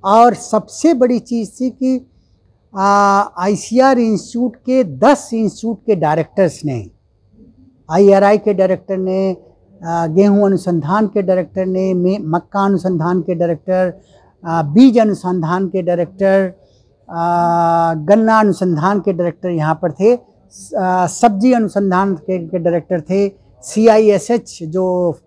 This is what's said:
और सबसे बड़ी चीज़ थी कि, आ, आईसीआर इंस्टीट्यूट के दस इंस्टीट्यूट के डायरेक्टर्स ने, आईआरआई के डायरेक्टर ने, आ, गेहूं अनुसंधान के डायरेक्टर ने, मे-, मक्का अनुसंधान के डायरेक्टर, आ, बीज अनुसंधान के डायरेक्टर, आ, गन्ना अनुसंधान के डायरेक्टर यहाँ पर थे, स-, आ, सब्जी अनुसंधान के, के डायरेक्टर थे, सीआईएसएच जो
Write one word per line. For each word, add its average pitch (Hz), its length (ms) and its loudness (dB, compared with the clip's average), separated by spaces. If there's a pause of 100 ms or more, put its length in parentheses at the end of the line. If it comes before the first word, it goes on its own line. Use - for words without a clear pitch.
और 220 300 6
सबसे - 600 -2
बड़ी 247 260 0
चीज़ 233 320 -8 (100)
थी 254 80 -4
कि, 254 380 -4 (680)
आ, 202 440 2 (180)
आईसीआर 240 640 2
इंस्टीट्यूट 233 560 -4
के 254 280 -2
दस 196 500 0
इंस्टीट्यूट 226 520 -4
के 214 100 2
डायरेक्टर्स 160 720 -2
ने, 120 260 -8 (1000)
आईआरआई 196 460 6
के 208 160 -2
डायरेक्टर 185 440 -2
ने, 190 400 -4 (460)
आ, 170 240 -4
गेहूं 202 380 4
अनुसंधान 185 600 0
के 202 140 -2
डायरेक्टर 185 440 -2
ने, 185 280 -2
मे-, 180 280 -2
मक्का 175 440 -4
अनुसंधान 180 560 -2
के 175 140 -4
डायरेक्टर, 180 680 -4 (440)
आ, 165 160 -2
बीज 220 380 4
अनुसंधान 185 680 -2
के 185 140 -4
डायरेक्टर, 185 840 -2 (460)
आ, 170 840 0
गन्ना 220 460 2
अनुसंधान 185 600 0
के 196 140 -2
डायरेक्टर 175 360 -4
यहाँ 160 260 -2
पर 160 160 -4
थे, 214 240 0 (360)
स-, - 220 -20
आ, 185 340 -2
सब्जी 233 460 0
अनुसंधान 196 640 -2
के, 170 320 -8
के 180 120 -6
डायरेक्टर 170 420 -4
थे, 196 300 -2 (300)
सीआईएसएच 214 1040 2
जो 180 480 -2 (160)